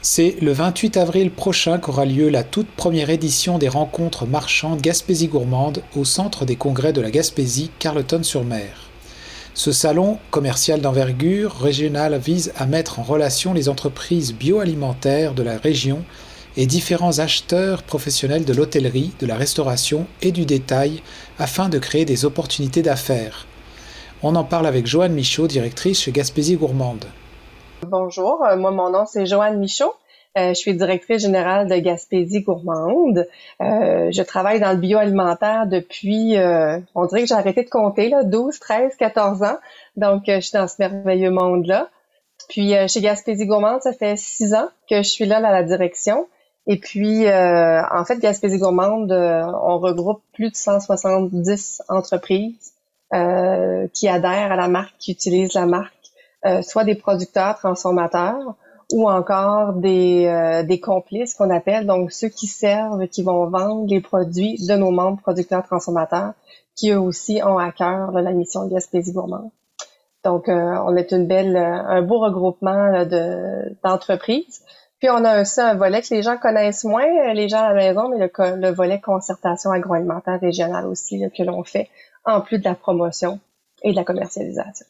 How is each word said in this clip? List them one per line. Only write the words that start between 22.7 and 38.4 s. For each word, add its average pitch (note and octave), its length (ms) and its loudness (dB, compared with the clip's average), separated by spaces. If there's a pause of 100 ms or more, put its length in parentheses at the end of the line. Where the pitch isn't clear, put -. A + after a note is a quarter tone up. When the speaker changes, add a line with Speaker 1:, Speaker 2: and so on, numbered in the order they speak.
Speaker 1:
d'affaires. B2+ 640 -2 (760)
On D#3 140 2
en D#3+ 80 0
parle E3 220 0
avec B2+ 200 0
Joanne E3 260 2
Michaud, D3+ 340 0
directrice C#3 520 -2
chez C3+ 140 -4
Gaspésie D3 420 0
Gourmande. C3 480 -2 (840)
Speaker 2:
Bonjour, F#3+ 580 -2
euh, G3 140 4
moi F#3+ 140 0
mon F#3+ 180 0
nom G3 160 2
c'est G3 220 -4
Joanne G#3 320 2
Michaud. C4+ 340 -2 (420)
Euh, F3+ 140 2
je F3+ 60 0
suis G3 200 -2
directrice F#3 460 0
générale F#3+ 460 2
de F#3 80 2
Gaspésie F3+ 680 0
Gourmande. F3 840 0 (340)
Euh, E3+ 500 2
je F#3+ 120 0
travaille G3 360 0
dans G3 120 2
le F#3 60 2
bioalimentaire G3+ 880 2
depuis, G3+ 720 0
euh, E3+ 420 2 (160)
on F3 100 2
dirait F#3+ 160 0
que A#3+ 60 0
j'ai A#3+ 80 2
arrêté G3 280 2
de A#3+ 60 -8
compter, G#3+ 400 2
là, C#4 140 4
douze, A3+ 360 0